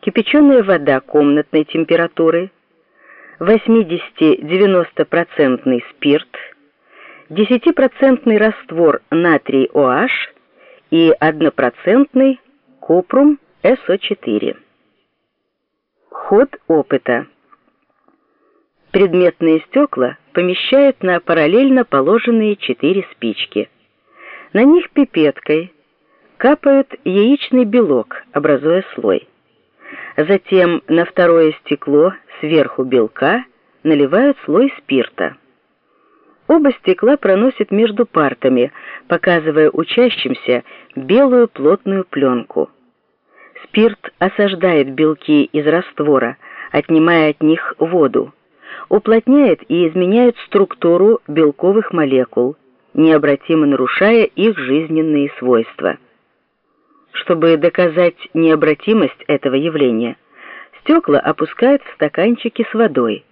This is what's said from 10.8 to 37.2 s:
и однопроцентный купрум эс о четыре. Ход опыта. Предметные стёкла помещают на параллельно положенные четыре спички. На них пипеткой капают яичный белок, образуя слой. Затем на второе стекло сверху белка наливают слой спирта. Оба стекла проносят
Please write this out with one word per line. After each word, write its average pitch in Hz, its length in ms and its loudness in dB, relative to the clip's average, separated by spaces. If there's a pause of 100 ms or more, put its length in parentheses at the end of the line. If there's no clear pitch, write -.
и 165 300 4
однопроцентный 226 1200 0 (400)
купрум 269 580 2 (240)
эс 254 160 2 (100)
о 190 100 0
четыре. - 580 -6 (1500)
Ход - 400 0 (180)
опыта. 131 600 -2 (1700)
Предметные 170 720 0
стёкла 139 500 -2 (160)
помещают 254 680 0
на 180 180 -2
параллельно 226 640 2
положенные 214 720 0
четыре 180 560 -4
спички. - 560 -6 (880)
На 214 100 4
них 330 260 4
пипеткой 160 840 -2 (640)
капают 277 560 0 (100)
яичный 233 600 0
белок, 196 680 -2
образуя 151 500 -2 (120)
слой. - 340 -4 (880)
Затем 175 720 0
на 165 160 0
второе 170 560 2
стекло 147 540 0 (260)
сверху 151 440 -2
белка 131 600 -2 (380)
наливают 156 600 2
слой 226 340 0
спирта. - 580 -4 (1120)
Оба 294 260 2
стекла 214 420 0
проносят 214 540 0